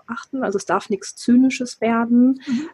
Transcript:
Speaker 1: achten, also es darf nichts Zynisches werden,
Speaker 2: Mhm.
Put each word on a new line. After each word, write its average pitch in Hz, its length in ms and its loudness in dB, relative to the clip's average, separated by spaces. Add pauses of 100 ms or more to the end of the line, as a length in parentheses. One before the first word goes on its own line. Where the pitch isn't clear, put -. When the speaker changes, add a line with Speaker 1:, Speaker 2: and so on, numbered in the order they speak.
Speaker 1:
achten, 254 360 -8
also 196 140 -4
es - 80 -6
darf 185 240 -2
nichts - 260 -6
Zynisches 254 640 2
werden, 233 680 2
Speaker 2:
Mhm. 285 280 -4